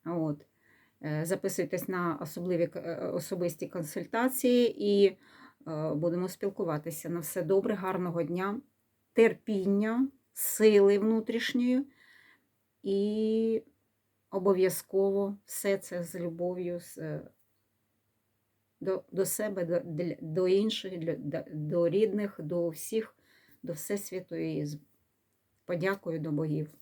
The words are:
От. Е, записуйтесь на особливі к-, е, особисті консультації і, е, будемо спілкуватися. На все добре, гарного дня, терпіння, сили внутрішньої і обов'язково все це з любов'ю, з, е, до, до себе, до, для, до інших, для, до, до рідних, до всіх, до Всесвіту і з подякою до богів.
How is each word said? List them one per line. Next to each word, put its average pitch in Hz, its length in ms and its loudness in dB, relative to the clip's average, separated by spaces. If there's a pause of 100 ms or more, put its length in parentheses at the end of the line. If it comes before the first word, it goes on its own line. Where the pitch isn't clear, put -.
От. 160 400 -2 (580)
Е, 156 220 -2
записуйтесь 185 640 -4
на 175 340 -2
особливі 170 460 -2
к-, 175 120 -12
е, 170 280 -8
особисті 175 600 -4
консультації 240 1080 0
і, 202 300 6
е, 190 100 2 (760)
будемо 175 360 0
спілкуватися. 165 800 -4
На 170 100 -4
все 170 240 -4
добре, 196 320 2
гарного 180 480 -2
дня, 185 380 -2 (520)
терпіння, 220 920 2 (260)
сили 202 680 6
внутрішньої 240 880 2 (960)
і 220 800 2 (680)
обов'язково 196 1120 2
все 196 320 -2
це 180 260 -6
з 165 120 -10
любов'ю, 175 640 -4
з, - 180 -16
е, 156 240 -6 (1600)
до, 185 300 -2
до 185 140 0
себе, 196 400 -4
до, 175 140 0
для, 170 420 -4
до 170 260 0
інших, 196 500 2
для, 165 180 -2
до, 147 360 -6
до 156 380 0
рідних, 202 520 0
до 170 280 -2
всіх, 220 460 -6 (480)
до 175 100 -8
Всесвіту 185 600 -8
і 160 300 -4
з 151 140 -8 (840)
подякою 175 540 -4
до 151 120 -4
богів. 156 380 -2 (120)